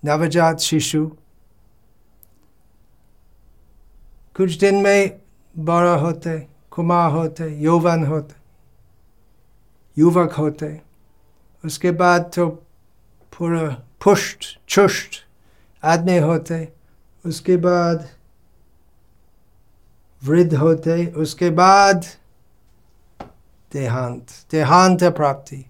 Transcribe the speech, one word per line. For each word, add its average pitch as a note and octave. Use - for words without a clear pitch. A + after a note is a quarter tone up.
नवजात D#3+
शिशु D#3
कुछ F#3
दिन G3
में G3
बड़ा E3+
होते, D#3+
कुमार E3+
होते, D#3+
यौवन E3
होते, D3+
युवक E3+
होते, D3+
उसके E3
बाद F3
तो F3
पूरा E3+
पुष्ट, -
चुष्ट -
आदमी E3+
होते, E3
उसके F3+
बाद E3+
वृद्ध D#3+
होते, E3
उसके E3
बाद F#3+
देहांत, B2
देहांत F3
प्राप्ति। C#3